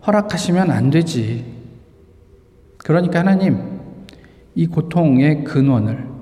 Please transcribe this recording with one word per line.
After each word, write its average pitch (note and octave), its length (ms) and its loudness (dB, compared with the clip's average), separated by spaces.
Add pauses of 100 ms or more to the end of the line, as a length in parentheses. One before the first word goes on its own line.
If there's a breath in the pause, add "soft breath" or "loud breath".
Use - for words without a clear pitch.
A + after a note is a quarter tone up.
허락하시면 F#3 640 0
안 B2 200 2
되지. A#2+ 540 0 (1300)
그러니까 E3+ 420 0
"하나님, F#3+ 380 2 (960 loud breath)
이 E3 120 0
고통의 D3+ 800 2
근원을 B2 640 0 (160)